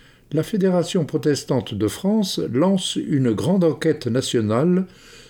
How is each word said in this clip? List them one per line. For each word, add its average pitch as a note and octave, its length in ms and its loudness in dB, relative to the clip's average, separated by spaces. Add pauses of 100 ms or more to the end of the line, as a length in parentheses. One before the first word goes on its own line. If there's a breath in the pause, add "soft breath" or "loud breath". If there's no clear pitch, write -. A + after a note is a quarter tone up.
(340 soft breath)
La D3+ 100 2
Fédération F3+ 600 0
protestante C#3 680 -2
de G#2+ 140 0
France G3+ 520 0
lance F#3 580 0
une C3+ 340 0
grande C#3 320 0
enquête D#3 440 0
nationale B2+ 800 0 (440 loud breath)